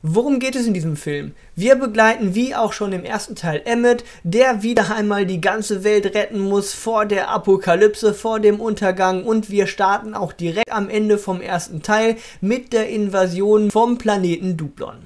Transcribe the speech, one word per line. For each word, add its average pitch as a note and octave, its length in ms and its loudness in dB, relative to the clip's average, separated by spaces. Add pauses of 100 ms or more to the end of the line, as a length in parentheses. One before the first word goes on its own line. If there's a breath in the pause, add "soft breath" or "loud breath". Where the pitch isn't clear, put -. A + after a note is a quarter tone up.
Worum A#3+ 380 0
geht C4 180 -2
es A#3+ 100 0
in A3+ 60 0
diesem D#3+ 240 -2
Film? C#3+ 380 -8 (200 soft breath)
Wir A3+ 200 4
begleiten, A3 600 2
wie B3+ 200 -2
auch A3 180 0
schon G3 220 -4
im F3 100 -8
ersten G#3 300 -8
Teil, D#3+ 320 -4
Emmett, A#3+ 380 2 (180 loud breath)
der A3 400 2
wieder A3 340 0
einmal G#3 300 0
die F3+ 160 -4
ganze G3 420 -2
Welt G3+ 300 2
retten G#3 260 -2
muss G3 320 0
vor A3 320 -2
der G3+ 240 -2
Apokalypse, G3 880 2
vor A3 260 -4
dem G#3 180 4
Untergang, F#3+ 680 0
und A3 260 0
wir G3 160 2
starten G3+ 480 -2
auch F3+ 180 -6
direkt E3+ 400 -4
am G#3 160 -2
Ende G#3+ 300 2
vom F#3 240 -6
ersten F3 400 -6
Teil A3 340 2 (240 loud breath)
mit A#3+ 320 -2
der A3+ 160 0
Invasion G3+ 840 2
vom A#3+ 280 2
Planeten F#3 580 0
Dublon. - 500 -10